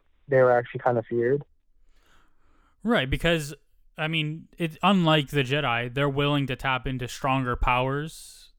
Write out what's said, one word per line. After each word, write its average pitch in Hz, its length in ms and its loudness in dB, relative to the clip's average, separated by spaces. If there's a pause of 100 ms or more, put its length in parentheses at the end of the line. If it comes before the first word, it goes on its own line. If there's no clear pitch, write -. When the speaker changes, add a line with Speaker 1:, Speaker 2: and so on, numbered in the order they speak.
(280)
Speaker 1:
they 135 140 2
were 123 100 6
actually 120 300 0
kinda 120 220 0
feared. 120 400 -2 (1400)
Speaker 2:
Right, 180 260 0
because, 151 440 -2 (440)
I 156 100 -4
mean, 160 400 -4 (100)
it's 165 260 -4
unlike 165 460 4
the 143 140 0
Jedi, 123 500 -2
they're 143 160 0
willing 143 380 0
to 131 80 -4
tap 131 320 -4
into 127 200 -6
stronger 131 480 -2
powers 135 1040 -2